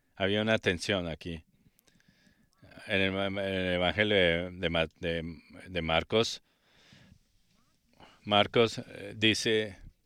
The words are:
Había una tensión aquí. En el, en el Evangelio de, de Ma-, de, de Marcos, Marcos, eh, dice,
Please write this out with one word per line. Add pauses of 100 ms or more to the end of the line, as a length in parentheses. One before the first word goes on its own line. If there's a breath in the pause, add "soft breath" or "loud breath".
(140)
Había
una
tensión
aquí. (1400 soft breath)
En
el,
en
el
Evangelio
de,
de
Ma-, (100)
de, (260)
de
Marcos, (1800 loud breath)
Marcos,
eh,
dice, (280)